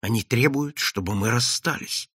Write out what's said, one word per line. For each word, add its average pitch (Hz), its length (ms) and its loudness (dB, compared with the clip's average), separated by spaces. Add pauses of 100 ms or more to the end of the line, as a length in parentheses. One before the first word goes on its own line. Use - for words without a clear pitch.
«Они 107 220 0
требуют, 143 540 2
чтобы 98 380 -2
мы 101 140 0
расстались» - 880 -2